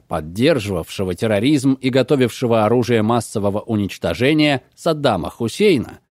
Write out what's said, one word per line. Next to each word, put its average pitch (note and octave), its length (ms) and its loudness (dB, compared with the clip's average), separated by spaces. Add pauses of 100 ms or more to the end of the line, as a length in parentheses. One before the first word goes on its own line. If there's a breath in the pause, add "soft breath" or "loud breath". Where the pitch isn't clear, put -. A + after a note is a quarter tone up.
поддерживавшего F#2 1080 -2
терроризм B2 580 2
и C3 160 -4
готовившего B2 720 2
оружие A#2 380 2
массового G#2 580 -2
уничтожения, A#2 1040 0 (120)
Саддама B2+ 540 -2
Хусейна, C3+ 720 0 (200)